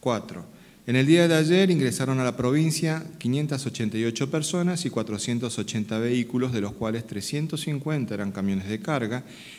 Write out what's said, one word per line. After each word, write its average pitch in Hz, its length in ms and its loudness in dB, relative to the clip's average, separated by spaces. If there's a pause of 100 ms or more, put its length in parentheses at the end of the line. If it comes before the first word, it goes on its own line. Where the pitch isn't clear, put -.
Cuatro, 101 440 -2 (420)
en 120 100 4
el 131 100 6
día 170 200 8
de 165 80 4
ayer 175 360 6
ingresaron 131 500 2
a 127 40 0
la 123 120 0
provincia 156 680 2 (140)
quinientas 139 480 0
ochenta 110 320 -2
y 113 80 0
ocho 117 260 -2
personas 175 540 0
y 135 60 -2
cuatrocientos 113 680 -4
ochenta 110 400 -2
vehículos, 123 540 0
de 110 80 0
los 101 120 -4
cuales 113 340 -4
trescientos 151 560 -6
cincuenta 143 500 -4
eran 101 200 -4
camiones 98 360 -2
de 110 120 -4
carga, 123 440 -2 (340)